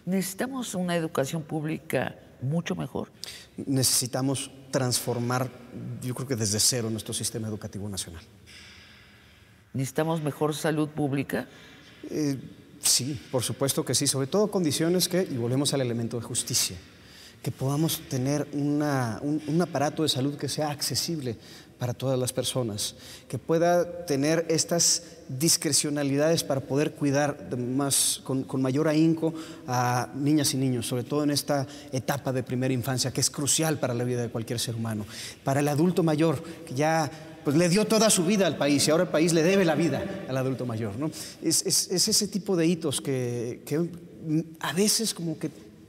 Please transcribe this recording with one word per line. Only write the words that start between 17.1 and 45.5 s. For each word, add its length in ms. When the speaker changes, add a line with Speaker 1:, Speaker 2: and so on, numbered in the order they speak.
Speaker 2:
que 80
podamos 480
tener 440
una, 680
un, 260
un 140
aparato 420
de 60
salud 280
que 120
sea 220
accesible 640
para 160
todas 240
las 160
personas, 640
que 80
pueda 720
tener 420
estas 540
discrecionalidades 1120
para 180
poder 320
cuidar 580
de 40
más, 680
con, 200
con 200
mayor 240
ahínco 480
a 480
niñas 400
y 20
niños, 300
sobre 160
todo 200
en 60
esta 380
etapa 420
de 80
primera 320
infancia, 400
que 80
es 80
crucial 500
para 140
la 100
vida 200
de 60
cualquier 300
ser 140
humano, 320
para 160
el 80
adulto 340
mayor, 400
que 80
ya, 380
pues, 120
le 140
dio 160
toda 240
su 160
vida 220
al 100
país 300
y 40
ahora 120
el 60
país 220
le 120
debe 200
la 120
vida 280
al 100
adulto 280
mayor, 320
¿no? 140
Es, 240
es, 240
es 160
ese 200
tipo 280
de 100
hitos 340
que, 680
que 200
a 140
veces 400
como 240
que 100